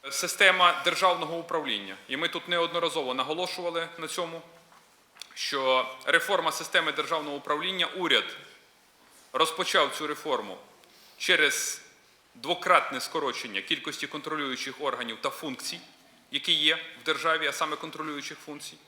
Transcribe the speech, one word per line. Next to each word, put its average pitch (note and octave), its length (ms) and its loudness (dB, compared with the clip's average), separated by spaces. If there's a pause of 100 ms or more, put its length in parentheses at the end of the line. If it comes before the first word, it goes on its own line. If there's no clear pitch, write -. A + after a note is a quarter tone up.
(100)
Система F3+ 720 6
державного E3+ 520 2
управління. B2+ 600 -4 (120)
І C3 80 -4
ми E3 120 -2
тут E3 200 -6
неодноразово E3 640 0
наголошували E3 760 -2 (100)
на D#3+ 100 -8
цьому, E3 340 -6 (920)
що C3 520 2 (180)
реформа E3 480 2
системи D#3+ 400 0
державного D3+ 440 -2
управління, E3+ 500 -2 (100)
уряд D3 280 4 (1080)
розпочав D#3 640 2
цю D3+ 100 -6
реформу A#2+ 520 -4 (600)
через - 640 2 (520)
двократне C3+ 680 2
скорочення A#2 600 -4
кількості D3+ 440 -4
контролюючих C#3+ 760 -6
органів A#2+ 400 -4
та C#3 100 -2
функцій, D#3 500 -8 (500)
які C#3+ 220 -2
є D3+ 220 4 (260)
в - 40 -20
державі, D#3 420 0
а C#3 60 0
саме D3+ 240 -2
контролюючих D3+ 640 -10
функцій. D3 380 -14 (120)